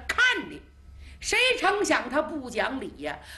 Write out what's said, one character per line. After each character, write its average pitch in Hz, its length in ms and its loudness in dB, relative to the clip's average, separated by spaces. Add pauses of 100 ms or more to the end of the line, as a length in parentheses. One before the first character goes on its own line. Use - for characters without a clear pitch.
看 466 420 2
的。 - 120 -12 (600)
谁 - 160 0 (220)
成 403 260 4
想 247 240 2
他 277 140 2
不 285 260 -6
讲 214 320 -2
理 190 180 -8
呀， 143 200 -6 (180)